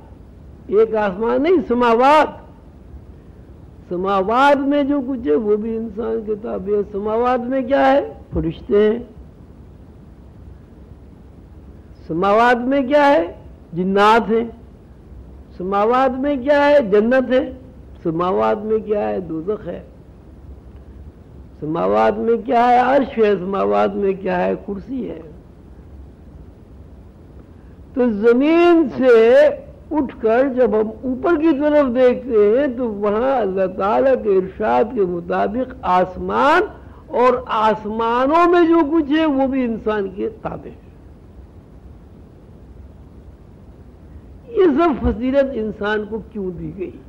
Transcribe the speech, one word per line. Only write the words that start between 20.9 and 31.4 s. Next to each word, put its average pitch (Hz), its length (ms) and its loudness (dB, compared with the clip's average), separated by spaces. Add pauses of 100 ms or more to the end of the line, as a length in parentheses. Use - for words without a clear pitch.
समावात 196 560 0
में 226 260 -2
क्या 240 220 2
है? 247 140 4
अर्श 262 300 2
है। 208 300 0
समावात 196 560 -2
में 196 240 -2
क्या 185 180 -4
है? 185 200 -2
कुर्सी 208 480 -10
है। 165 180 -12 (2750)
तो 247 160 0
जमीन 294 800 4
से 247 600 4 (440)
उठकर 254 560 -2
जब 240 260 0
हम 220 180 -2 (120)
ऊपर 269 320 -2
की 320 160 2